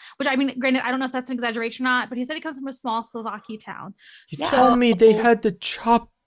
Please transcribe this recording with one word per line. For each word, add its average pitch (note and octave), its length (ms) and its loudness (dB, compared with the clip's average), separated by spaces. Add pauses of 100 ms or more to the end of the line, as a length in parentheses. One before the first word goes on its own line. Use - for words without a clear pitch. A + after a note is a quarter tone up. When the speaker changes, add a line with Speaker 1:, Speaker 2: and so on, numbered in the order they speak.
(180)
Speaker 1:
which, C#4 100 -2
I C4 80 0
mean, B3+ 240 -2
granted, C4 260 0
I B3 60 -2
don't C4 80 -2
know C4+ 80 -4
if B3+ 40 -8
that's B3+ 180 -6
an C4 40 -6
exaggeration A#3 520 -4
or B3+ 40 0
not, B3 200 0
but A#3+ 100 -8
he B3 60 -4
said D#4 100 -8
he D#4 60 -10
comes D#4 160 -10
from C4+ 100 -10
a C4 60 -10
small A3+ 300 -6
Slovakia A3 540 -12
town. - 380 -16 (320)
Speaker 2:
He A#3+ 100 -14
Speaker 3:
Yeah. C#4+ 120 -4
Speaker 2:
told B3+ 280 6
me A#3+ 160 4
they A3 200 6
Speaker 1:
So A3 100 0
Speaker 2:
had A#3 200 4
to G#3+ 100 2
chop - 580 0 (160)